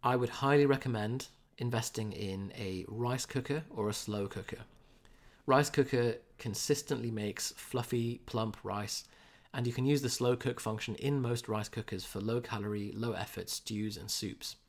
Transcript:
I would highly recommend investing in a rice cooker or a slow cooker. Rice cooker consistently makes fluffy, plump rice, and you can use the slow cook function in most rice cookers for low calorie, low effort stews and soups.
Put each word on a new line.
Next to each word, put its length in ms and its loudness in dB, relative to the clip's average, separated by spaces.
I 140 4
would 120 2
highly 380 8
recommend 600 2
investing 520 0
in 480 -4
a 300 -4
rice 380 -2
cooker 440 -2
or 180 0
a 60 0
slow 320 -2
cooker. 320 -8
Rice 240 6
cooker 460 4
consistently 760 -2
makes 440 -4
fluffy, 680 -2
plump 380 -2
rice, 400 -4
and 160 0
you 40 -2
can 140 0
use 160 4
the 60 0
slow 260 4
cook 240 -2
function 380 -4
in 240 0
most 280 0
rice 200 -2
cookers 360 -6
for 140 -8
low 220 0
calorie, 560 -4
low 160 -2
effort 360 -6
stews 480 -4
and 140 -10
soups. 460 -6